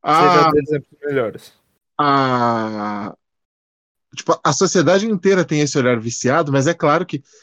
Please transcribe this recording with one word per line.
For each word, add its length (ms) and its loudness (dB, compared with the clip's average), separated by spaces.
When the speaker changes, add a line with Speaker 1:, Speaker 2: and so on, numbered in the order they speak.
Speaker 1:
Você 100 -6
já 380 4
Speaker 2:
Ah, 40 2
Speaker 1:
deu 100 2
exemplos 420 -6
melhores. 480 -6
Speaker 2:
a, 1160 -2
tipo, 260 -2
a 100 0
sociedade 540 2
inteira 380 0
tem 160 -2
esse 160 -2
olhar 240 0
viciado, 520 -2
mas 140 2
é 60 0
claro 320 0
que 180 -10